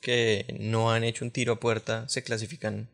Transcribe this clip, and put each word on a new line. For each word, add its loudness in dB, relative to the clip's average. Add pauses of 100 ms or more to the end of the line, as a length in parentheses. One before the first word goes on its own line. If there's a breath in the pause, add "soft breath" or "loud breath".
que 2 (140)
no 2
han 4
hecho -2
un -4
tiro 0
a -10
puerta 0
se -2
clasifican -6